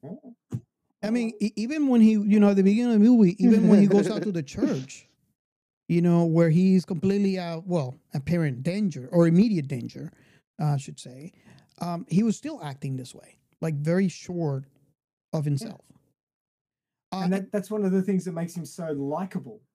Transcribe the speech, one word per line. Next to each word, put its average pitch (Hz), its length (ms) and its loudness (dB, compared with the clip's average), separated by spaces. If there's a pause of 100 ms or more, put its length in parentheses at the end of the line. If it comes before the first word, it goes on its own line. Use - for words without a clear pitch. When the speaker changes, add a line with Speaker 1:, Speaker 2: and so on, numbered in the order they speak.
Speaker 1:
"Oh, 240 300 -18 (680)
Speaker 2:
I 202 60 -8
mean, 226 240 -4
Speaker 1:
oh." - 140 -6
Speaker 2:
e-, 220 100 -4
even 277 320 -2
when 240 140 4
he, 220 100 8
you 214 280 2
know, 202 100 6
at 202 60 2
the 196 60 4
beginning 226 320 2
of 208 60 4
the 214 80 6
movie, 214 340 4
even 202 260 4
when 202 120 8
he 202 60 6
goes - 240 2
out - 140 -6
to 214 80 -4
the 170 100 -4
Speaker 3:
<laughs> - 140 -12
Speaker 2:
church, 190 500 -6 (800)
you 170 140 2
know, 170 220 4
where 165 260 2
he's 185 340 4
completely 196 540 -2
out, 170 280 -10
well, 151 280 -4 (200)
apparent 143 480 -2
danger 170 500 -4
or 170 160 6
immediate 175 400 2
danger, 135 420 -10 (500)
uh, 151 120 0
I 143 40 0
should 139 240 -10
say, 135 320 -20 (480)
um, 170 300 -8
he 185 120 2
was 226 140 0
still 285 260 -14
acting 139 340 -10
this 127 180 -14
way, - 240 -20 (240)
like, 160 140 -4
very 170 320 0
sure 156 560 -6 (680)
of 156 120 -4
Speaker 1:
Yeah. 151 60 -2
Speaker 2:
himself. 143 300 -6 (1300)
Uh, 185 120 -8
Speaker 1:
And 180 80 0
that, 196 200 -6
that's 196 180 -6
one 214 140 -4
of 185 80 0
the 190 100 0
things 190 240 -2
that 185 60 -10
makes 170 240 -8
him 160 100 -10
so 160 260 -12
likable 139 680 -8 (120)